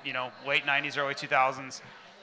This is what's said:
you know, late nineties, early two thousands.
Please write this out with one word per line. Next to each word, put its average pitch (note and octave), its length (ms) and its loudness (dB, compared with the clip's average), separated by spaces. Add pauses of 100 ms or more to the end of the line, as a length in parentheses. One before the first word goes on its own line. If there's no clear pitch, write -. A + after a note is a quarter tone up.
you C#3 80 -4
know, B2+ 180 -2 (160)
late C#3+ 200 2
nineties, C#3+ 320 2
early C#3 160 0
two C#3+ 140 -8
thousands. C3 520 2 (420)